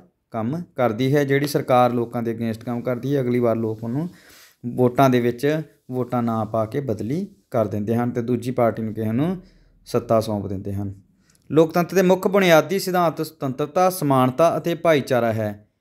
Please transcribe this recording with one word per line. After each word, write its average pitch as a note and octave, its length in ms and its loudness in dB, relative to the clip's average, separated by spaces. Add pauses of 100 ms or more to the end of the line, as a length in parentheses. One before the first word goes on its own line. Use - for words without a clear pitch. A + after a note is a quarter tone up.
(320)
ਕੰਮ B2 320 -6 (120)
ਕਰਦੀ B2 400 0
ਹੈ। D3 80 4
ਜਿਹੜੀ C#3 240 0
ਸਰਕਾਰ B2+ 440 2
ਲੋਕਾਂ A#2+ 320 -4
ਦੇ A2+ 120 -4
against A2+ 300 -6
ਕੰਮ A#2+ 160 -6
ਕਰਦੀ B2+ 340 -4
ਹੈ, C#3 60 2
ਅਗਲੀ B2 180 0
ਵਾਰ A#2 160 2
ਲੋਕ A2 280 -4
ਉਹਨੂੰ C#3 260 -4 (560)
ਵੋਟਾਂ B2 440 4
ਦੇ B2 100 4
ਵਿੱਚ A#2+ 420 0 (300)
ਵੋਟਾਂ B2 320 -2
ਨਾ A2+ 220 -2
ਪਾ A2 200 -2
ਕੇ A#2 140 -6
ਬਦਲੀ C3 560 -4 (160)
ਕਰ A2 160 0
ਦਿੰਦੇ G#2 280 -2
ਹਨ A#2+ 160 -2
ਤੇ B2 100 -4
ਦੂਜੀ A#2 300 -4
ਪਾਰਟੀ A#2 300 0
ਨੂੰ A2 120 -6
ਕਿਸੇ A2 180 -4
ਨੂੰ E3 320 -2 (420)
ਸੱਤਾ A2+ 340 0
ਸੌਂਪ G#2 280 -2
ਦਿੰਦੇ G2 260 -8
ਹਨ। G2 280 -8 (500)
ਲੋਕਤੰਤਰ D#3+ 440 2
ਦੇ F#3+ 60 4
ਮੁੱਖ F#3 260 4
ਬੁਨਿਆਦੀ F3+ 520 4
ਸਿਧਾਂਤ F3 420 0
ਸੁਤੰਤਰਤਾ, D3 680 -2
ਸਮਾਨਤਾ C#3+ 680 2
ਅਤੇ E3 180 -4
ਭਾਈਚਾਰਾ B2+ 580 2
ਹੈ। G#2 360 -6 (120)